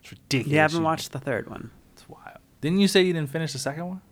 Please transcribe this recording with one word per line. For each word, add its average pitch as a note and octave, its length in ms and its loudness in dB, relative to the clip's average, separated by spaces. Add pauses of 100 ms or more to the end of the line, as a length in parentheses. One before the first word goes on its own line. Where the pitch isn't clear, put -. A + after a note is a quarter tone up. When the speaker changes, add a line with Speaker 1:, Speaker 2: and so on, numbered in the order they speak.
Speaker 1:
It's - 100 -20
ridiculous. C#3 420 -2
Speaker 2:
Yeah, D3+ 60 6
I D#3 40 8
haven't D#3 160 2
Speaker 1:
You E3 40 0
Speaker 2:
watched D#3+ 280 -2
the C#3 80 -10
third B2 300 -4
one. G2 200 -12 (240)
Speaker 1:
It's - 160 -20
wild. - 280 -20 (240)
Didn't E3 180 2
you G3+ 80 6
say F#3+ 160 6
you F#3 100 2
didn't D#3 160 -2
finish D#3 240 -4
the C3+ 60 -8
second D3+ 280 -6
one? F#3 140 -10 (100)